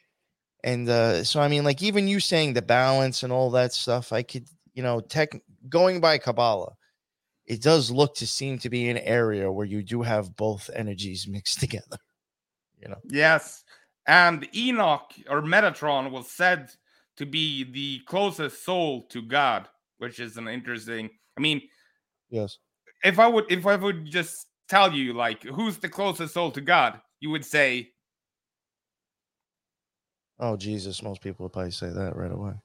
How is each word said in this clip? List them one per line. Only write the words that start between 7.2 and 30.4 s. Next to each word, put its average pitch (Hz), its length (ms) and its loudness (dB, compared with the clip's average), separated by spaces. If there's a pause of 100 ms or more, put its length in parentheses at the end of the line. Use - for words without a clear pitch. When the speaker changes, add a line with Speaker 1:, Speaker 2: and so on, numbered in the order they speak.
Speaker 1:
it 110 140 -6
does 143 300 4
look 139 240 4
to 117 120 -6
seem 135 320 -6
to 123 100 -8
be 120 200 -2
an 120 100 0
area 107 520 2
where 101 140 -4
you 104 180 -4
do 117 200 -4
have 107 340 -2
both 107 360 -4
energies 95 540 -8
mixed 98 320 -6
<laughs> - 0 -
together, - 380 -6 (840)
you 101 80 -18
know? 101 160 -14
Speaker 2:
Yes. 151 640 2 (420)
And 170 480 6
Enoch 214 580 0 (160)
or 147 140 0
Metatron 151 640 2
was 127 180 -12
said 175 440 0 (460)
to 143 100 -8
be 147 360 -2
the 131 440 -8
closest 170 580 -2
soul 160 440 -2
to 120 120 -10
God, 113 460 0 (320)
which 120 200 -10
is 113 180 -12
an 113 100 -10
interesting, 113 640 -10 (260)
I - 40 -4
mean, 147 200 0 (680)
Speaker 1:
Yes. 107 280 -6 (460)
Speaker 2:
if 185 160 4
I 226 80 10
would, 226 240 2
if 180 160 0
I 202 80 6
would 190 300 -2
just 160 420 -6 (200)
tell 190 240 6
you, 135 220 -2
like, 117 300 -2
"Who's 175 340 -4
the 185 120 -6
closest 170 440 -4
soul 175 180 -2
to 139 100 -8
God?" 139 380 -2 (200)
you 151 100 -8
would 151 160 -8
say, 127 460 -2 (2500)
Speaker 1:
"Oh, 117 180 -4